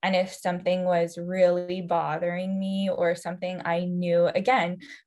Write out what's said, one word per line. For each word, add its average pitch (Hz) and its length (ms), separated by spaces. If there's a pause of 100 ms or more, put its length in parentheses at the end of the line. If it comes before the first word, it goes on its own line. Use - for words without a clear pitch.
And 190 140
if 185 180
something 180 520
was 170 320
really 180 640
bothering 175 760
me 190 320
or 170 260
something 180 500
I 170 180
knew, 175 440
again, 190 500 (300)